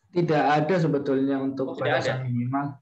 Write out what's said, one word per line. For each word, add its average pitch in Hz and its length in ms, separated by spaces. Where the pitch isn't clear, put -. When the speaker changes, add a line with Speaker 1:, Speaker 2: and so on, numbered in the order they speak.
Speaker 1:
Tidak 156 320
ada 151 320
sebetulnya 139 640
untuk 135 320
Speaker 2:
Oh, - 80
tidak - 240
Speaker 1:
batasan 131 160
Speaker 2:
ada? 131 80
Speaker 1:
minimal. 123 360